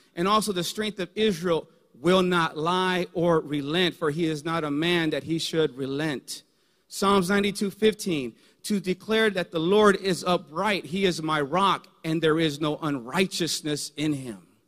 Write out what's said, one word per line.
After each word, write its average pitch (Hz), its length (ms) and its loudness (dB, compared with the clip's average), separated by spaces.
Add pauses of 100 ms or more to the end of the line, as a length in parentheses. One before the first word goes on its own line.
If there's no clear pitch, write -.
(160)
"And 170 100 -2
also 208 260 2
the 175 120 -2
strength 214 340 -6
of 175 160 -6
Israel 180 540 0 (260)
will 180 280 4
not 175 340 2
lie 180 560 0
or 170 280 2
relent, 151 540 -2
for 156 160 -2
he 165 140 -2
is 156 200 -2
not 165 200 -2
a 147 60 -2
man 165 400 0
that 139 140 -4
he 160 140 -2
should 156 380 -2
relent." 139 680 -6 (460)
Psalms 196 400 2
ninety-two 202 420 0
fifteen, 170 640 0 (300)
"To 202 160 0
declare 208 500 0
that 180 220 -4
the 165 80 -2
Lord 196 360 6
is 185 280 -2
upright, 170 600 -2
he 190 180 -2
is 165 180 0
my 156 180 0
rock, 160 460 0 (160)
and 160 200 -2
there 156 180 4
is 151 200 0
no 151 180 -2
unrighteousness 147 1160 -2
in 151 180 0
him." 117 320 -10 (220)